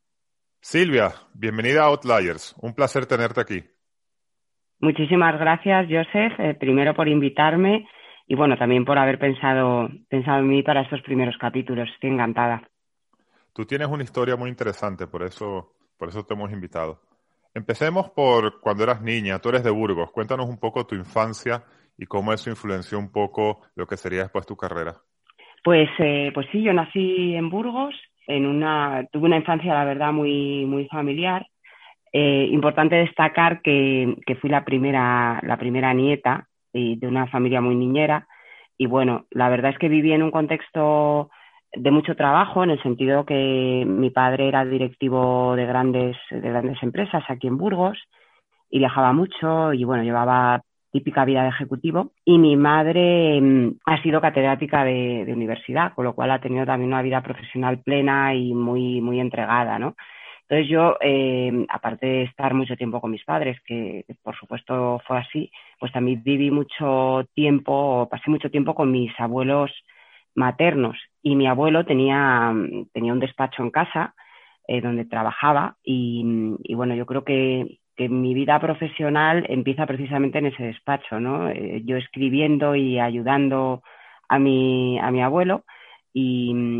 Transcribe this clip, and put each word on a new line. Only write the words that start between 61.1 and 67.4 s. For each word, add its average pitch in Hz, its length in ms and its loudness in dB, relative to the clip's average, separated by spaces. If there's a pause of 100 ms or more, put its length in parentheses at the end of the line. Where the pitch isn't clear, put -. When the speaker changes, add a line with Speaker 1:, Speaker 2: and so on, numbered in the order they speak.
Speaker 2:
aparte 117 380 -6
de 131 160 0
estar 127 320 -2
mucho 127 220 -2
tiempo 120 260 -6
con 113 80 -6
mis 110 140 -8
padres, 151 420 -4
que, 107 400 -8
que - 160 -18
por 110 160 -10
supuesto 123 680 -6
fue 127 120 -2
así, 139 320 -8 (280)
pues 127 140 -8
también 123 300 -2
viví 139 280 0
mucho 131 840 0
tiempo, 139 760 2